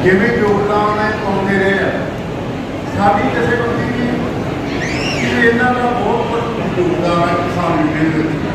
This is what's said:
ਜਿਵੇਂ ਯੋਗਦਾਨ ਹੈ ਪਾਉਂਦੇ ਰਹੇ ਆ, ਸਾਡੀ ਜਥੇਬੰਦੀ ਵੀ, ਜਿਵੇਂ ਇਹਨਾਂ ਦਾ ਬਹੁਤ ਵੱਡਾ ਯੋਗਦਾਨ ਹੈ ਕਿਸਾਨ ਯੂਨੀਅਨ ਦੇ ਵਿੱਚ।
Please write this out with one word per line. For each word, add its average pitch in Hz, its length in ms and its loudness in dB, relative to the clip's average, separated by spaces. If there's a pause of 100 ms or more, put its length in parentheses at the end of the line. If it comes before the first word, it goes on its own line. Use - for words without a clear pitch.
ਜਿਵੇਂ 196 240 4 (100)
ਯੋਗਦਾਨ 208 600 2
ਹੈ 214 100 0 (140)
ਪਾਉਂਦੇ 196 360 0
ਰਹੇ 190 240 2
ਆ, - 60 0 (1080)
ਸਾਡੀ - 320 2
ਜਥੇਬੰਦੀ - 640 0
ਵੀ, 240 100 0 (1120)
ਜਿਵੇਂ - 300 2
ਇਹਨਾਂ 247 240 2
ਦਾ 240 160 0
ਬਹੁਤ - 420 0
ਵੱਡਾ - 360 -2 (100)
ਯੋਗਦਾਨ 175 520 2
ਹੈ 170 60 0
ਕਿਸਾਨ 170 440 0
ਯੂਨੀਅਨ 156 320 2
ਦੇ 156 100 0
ਵਿੱਚ। - 220 -2 (120)